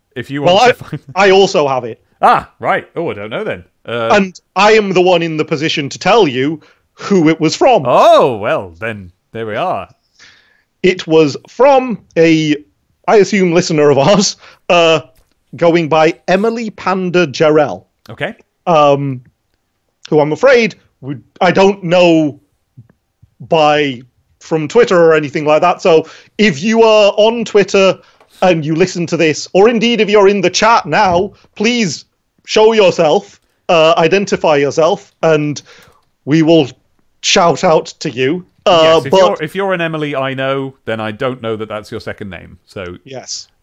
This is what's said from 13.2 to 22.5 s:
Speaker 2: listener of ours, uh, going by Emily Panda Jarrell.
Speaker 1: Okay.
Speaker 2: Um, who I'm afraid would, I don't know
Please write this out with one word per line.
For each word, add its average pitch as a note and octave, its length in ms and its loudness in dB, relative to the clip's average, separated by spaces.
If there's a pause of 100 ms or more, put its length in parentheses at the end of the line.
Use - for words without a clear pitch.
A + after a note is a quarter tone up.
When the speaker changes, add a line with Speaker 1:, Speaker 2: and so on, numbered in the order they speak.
Speaker 2:
listener D#3+ 380 2
of C3+ 80 2
ours, G3 380 0 (340)
uh, E3 300 2 (560)
going E3 340 0
by D#3+ 280 2 (100)
Emily A3 420 -2
Panda F3+ 560 -2
Jarrell. D3 580 0 (240)
Speaker 1:
Okay. D3 260 -10 (320)
Speaker 2:
Um, C#3+ 560 2 (840)
who D3+ 120 2
I'm D3 120 0
afraid A#3+ 420 2 (280)
would, C3 200 -14 (200)
I F3+ 100 2
don't G3 320 0
know E3 560 2 (1000)